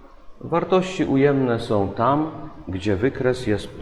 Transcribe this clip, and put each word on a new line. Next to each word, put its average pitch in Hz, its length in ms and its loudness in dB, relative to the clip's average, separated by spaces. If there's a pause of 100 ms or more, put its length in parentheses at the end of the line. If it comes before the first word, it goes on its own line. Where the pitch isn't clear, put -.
(400)
Wartości 175 640 0
ujemne 135 560 4
są 101 280 0
tam, 139 420 0 (380)
gdzie 92 280 -2
wykres 127 500 0
jest 104 220 -2 (140)